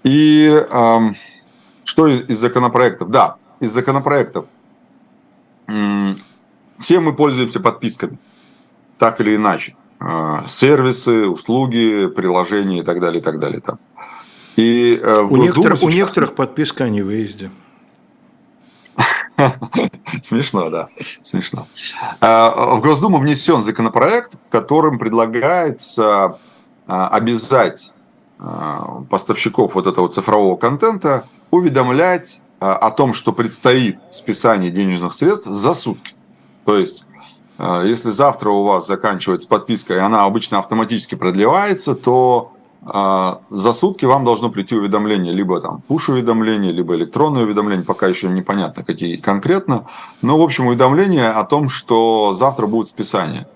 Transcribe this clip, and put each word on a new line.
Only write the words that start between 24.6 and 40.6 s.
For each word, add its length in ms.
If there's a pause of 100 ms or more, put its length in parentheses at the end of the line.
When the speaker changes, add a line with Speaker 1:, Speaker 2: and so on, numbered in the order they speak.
Speaker 1:
предлагается, 1400 (480)
э, 60
обязать, 1000 (460)
э, 400 (320)
поставщиков 640
вот 120
этого 220
цифрового 480
контента 680 (260)
уведомлять, 920 (200)
э, 100
о 200
том, 240
что 180
предстоит 680 (120)
списание 600
денежных 440
средств 340
за 260
сутки. 400 (500)
То 140
есть, 260 (540)
э, 280
если 240
завтра 400
у 140
вас 220
заканчивается 640
подписка, 460
и 40
она 280
обычно 320
автоматически 580